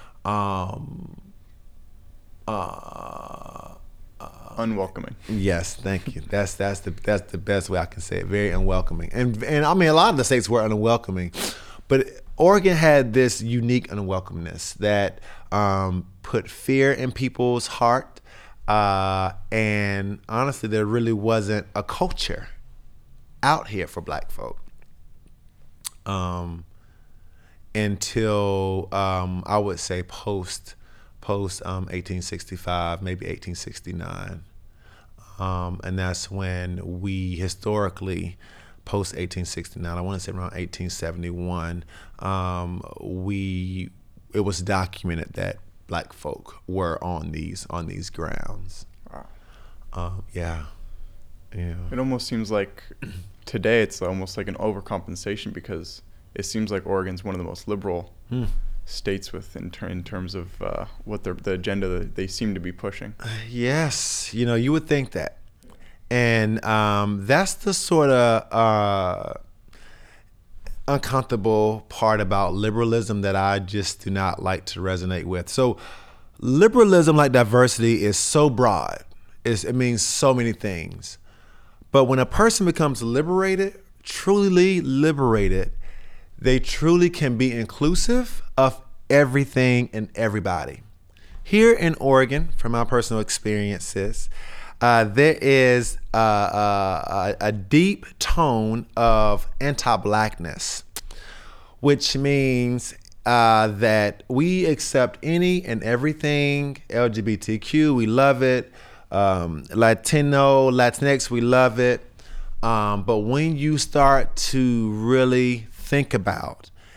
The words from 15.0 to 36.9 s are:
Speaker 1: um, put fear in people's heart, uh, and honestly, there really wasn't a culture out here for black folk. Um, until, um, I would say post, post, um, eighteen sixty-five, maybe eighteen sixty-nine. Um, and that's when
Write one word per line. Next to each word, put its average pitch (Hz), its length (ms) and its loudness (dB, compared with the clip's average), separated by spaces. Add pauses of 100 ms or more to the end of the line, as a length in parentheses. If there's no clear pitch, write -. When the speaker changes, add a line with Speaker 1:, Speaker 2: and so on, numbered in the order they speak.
Speaker 1:
um, 95 560 0 (160)
put 113 260 -4
fear 135 420 2
in 127 200 -2
people's 123 560 -2
heart, 120 480 0 (520)
uh, 95 640 2 (200)
and 101 760 -2
honestly, 123 400 -2
there 107 180 0
really 113 280 0
wasn't 107 600 0
a 104 80 -4
culture - 680 -4 (920)
out 143 240 2
here 98 200 -6
for - 140 -10
black 73 300 -6
folk. - 280 -8 (1500)
Um, 90 600 -6 (1080)
until, 101 1160 -2
um, 92 540 -2
I 104 120 0
would 101 220 -2
say 90 240 -6
post, - 720 -8 (460)
post, 101 440 -6
um, 92 260 -6
eighteen 92 300 -6
sixty-five, 87 800 -6
maybe 92 240 -8
eighteen 87 300 -10
sixty-nine. 90 880 -12 (920)
Um, 90 460 -6
and 92 160 -6
that's 92 320 -6
when 90 680 -8